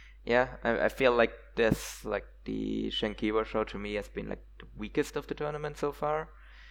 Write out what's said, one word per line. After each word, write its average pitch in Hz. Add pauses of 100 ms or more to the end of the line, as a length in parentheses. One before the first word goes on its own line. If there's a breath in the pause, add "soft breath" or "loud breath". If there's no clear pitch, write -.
(260 soft breath)
Yeah, 123 (140)
I, 107
I 110
feel 127
like 117 (220)
this, -
like, 101 (180)
the 107
Shinkiba 110
show 110
to -
me 104
has 101
been, 104
like, 101 (160)
the -
weakest 107
of 143
the 139
tournament 147
so 147
far. 151 (420 loud breath)